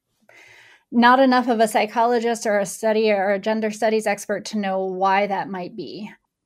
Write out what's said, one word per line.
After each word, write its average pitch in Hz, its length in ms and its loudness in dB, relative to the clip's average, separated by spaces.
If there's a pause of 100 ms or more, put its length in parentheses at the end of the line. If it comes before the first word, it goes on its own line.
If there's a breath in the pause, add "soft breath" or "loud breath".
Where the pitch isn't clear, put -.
(920 loud breath)
not 240 260 6
enough 254 280 4
of 233 120 2
a 220 80 4
psychologist 233 800 0
or 208 140 0
a 196 60 -2
study 220 460 0
or 196 200 0
a 196 80 0
gender 220 320 -2
studies 220 360 -2
expert 208 380 -4
to - 120 -8
know 190 280 -2
why 190 420 2
that 190 220 -4
might 185 260 -10
be. 175 340 -14 (360)